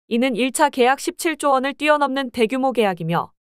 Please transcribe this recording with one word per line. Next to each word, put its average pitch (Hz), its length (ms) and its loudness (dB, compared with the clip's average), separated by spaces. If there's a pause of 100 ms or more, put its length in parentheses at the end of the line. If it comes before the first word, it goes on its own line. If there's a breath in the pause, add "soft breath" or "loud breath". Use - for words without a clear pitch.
이는 240 260 0
일 247 160 0
차 294 200 2
계약 262 280 2
십칠조 302 540 -2
원을 262 220 0
뛰어넘는 277 580 0
대규모 254 400 0
계약이며 170 580 -2 (100)